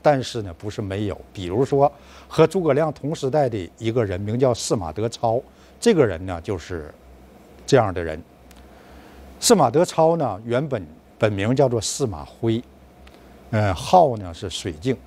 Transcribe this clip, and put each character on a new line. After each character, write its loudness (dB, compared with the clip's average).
但 4
是 -8
呢， -10
不 -10
是 -10
没 -4
有。 -6
比 -12
如 0
说， 2
和 4
诸 -2
葛 2
亮 2
同 -6
时 -6
代 2
的 -6
一 -4
个 2
人， -2
名 -4
叫 4
司 -4
马 -6
德 -4
操。 -2
这 4
个 6
人 -4
呢， -6
就 -4
是 -10
这 4
样 4
的 -4
人。 -6
司 6
马 4
德 4
操 2
呢， -4
原 0
本 -4
本 2
名 0
叫 4
做 0
司 -4
马 -8
徽， -4
呃， 2
号 4
呢 -10
是 -10
水 -8
镜。 -4